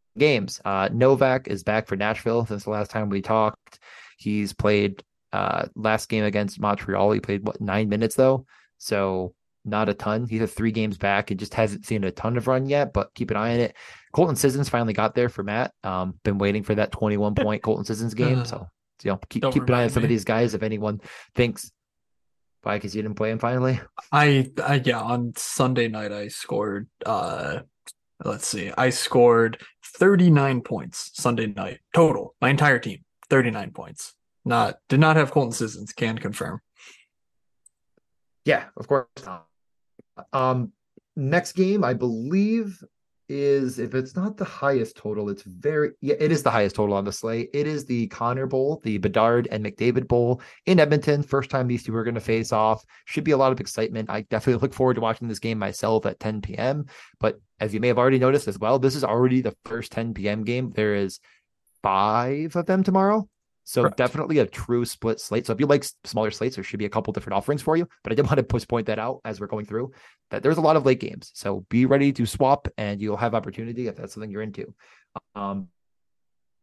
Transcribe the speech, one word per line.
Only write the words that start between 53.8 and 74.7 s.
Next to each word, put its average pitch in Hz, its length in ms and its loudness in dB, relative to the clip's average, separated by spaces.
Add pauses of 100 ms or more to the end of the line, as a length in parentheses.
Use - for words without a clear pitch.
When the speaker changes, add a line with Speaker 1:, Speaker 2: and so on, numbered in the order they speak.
Speaker 1:
I 107 120 -4
definitely 113 400 0
look - 120 0
forward 127 220 2
to 113 60 -4
watching 113 260 -2
this 110 120 -6
game 113 200 -4
myself 107 460 0
at - 140 -6
ten 107 220 -6
P - 160 -10
M. 143 300 -2 (320)
But 107 200 -2 (200)
as 107 140 -4
you 107 60 -4
may 120 80 0
have 123 120 2
already 131 200 4
noticed 135 280 2
as 98 100 -4
well, 113 220 2
this 131 160 2
is 127 80 -6
already 123 380 2
the 113 140 -4 (100)
first - 260 -10
ten 113 220 -4
P 95 140 -4
M 107 160 -2
game. 120 280 -4
There 107 240 0
is 98 240 -2 (640)
five 120 720 2
of 165 100 -2
them 190 180 4
tomorrow. 196 460 2 (360)
So - 180 0
Speaker 2:
Correct. - 140 0
Speaker 1:
definitely 143 420 2
a 107 80 4
true 120 360 -2
split 113 360 -4
slate. 110 260 -4
So 113 80 -2
if 104 60 -4
you 143 80 2
like 143 160 4
s-, - 100 -10 (100)
smaller 110 280 -2
slates, 127 240 -4
there 95 80 -8
should - 160 -8
be 104 60 -4
a 101 40 -4
couple 107 240 -4
different 101 220 -6
offerings 147 260 -2
for 160 160 0
you. 170 100 -2 (160)
But - 80 -6
I 113 40 -4
did 135 100 4
want 139 120 0
to 127 60 4
push, - 240 -4
point 117 200 -4
that 107 100 -2
out 117 260 -6
as 107 160 -10
we're 104 60 -10
going 104 220 -8
through, 117 240 -6 (400)
that - 100 -6
there's 151 160 2
a 170 40 0
lot 160 140 6
of 135 120 2
late 131 120 6
games. - 360 -12
So 98 340 -6
be 123 160 4
ready 139 280 4
to 123 120 -2
swap, 135 420 2 (120)
and 104 200 -4
you'll 104 160 -4
have 113 200 -2
opportunity 117 500 -6
if 101 100 -8
that's 117 200 -14
something 107 160 -12
you're 104 100 -8
into. 107 320 -10 (640)